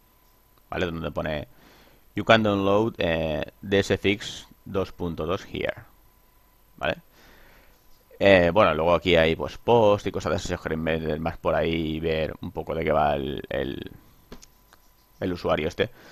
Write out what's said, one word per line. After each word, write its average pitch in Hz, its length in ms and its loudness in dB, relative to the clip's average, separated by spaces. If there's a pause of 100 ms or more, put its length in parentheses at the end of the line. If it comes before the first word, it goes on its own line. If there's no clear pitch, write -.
(680)
¿vale? 87 160 -4
Donde 80 260 -6
pone 78 380 -6 (680)
"You 104 120 -6
can 113 160 6
download, 101 560 2
eh, 80 480 -2 (160)
D 98 160 2
S 101 160 2
F 98 160 0
X - 360 -6 (200)
dos 95 260 -4
punto 82 320 -6
dos 87 260 -4
here", - 340 -6 (920)
¿vale? - 220 -4 (1200)
Eh, 92 340 6
bueno, 95 200 4
luego 82 200 2
aquí 85 220 4
hay, 80 180 4
pues, 69 240 -6
post 107 480 4
y 95 60 -2
cosas 90 180 -4
de 82 60 0
esas, 87 100 -8
si 90 80 -4
os - 60 -6
queréis 80 200 -4
meter 80 380 -2
más 82 180 -4
por 82 200 0
ahí 80 400 0
y 78 40 -6
ver 80 320 -2 (100)
un 87 100 -10
poco 78 200 -8
de 80 120 -4
qué 80 80 0
va 76 240 2
el, 67 320 -6
el, - 420 -6 (1300)
el 95 140 -4
usuario 82 340 -2
este. 98 240 -2 (220)